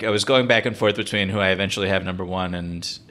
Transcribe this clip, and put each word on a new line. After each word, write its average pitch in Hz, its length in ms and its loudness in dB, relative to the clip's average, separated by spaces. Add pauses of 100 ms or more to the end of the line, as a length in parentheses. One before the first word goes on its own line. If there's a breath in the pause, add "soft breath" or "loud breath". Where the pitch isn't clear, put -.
I 110 40 0
was 104 140 2
going 127 240 4
back 113 180 4
and 110 120 -4
forth 104 180 2
between 101 340 -2
who 104 100 -2
I 95 100 4
eventually 95 400 0
have 95 160 0
number 92 180 -6
one 92 320 -4
and, 87 320 -6 (240)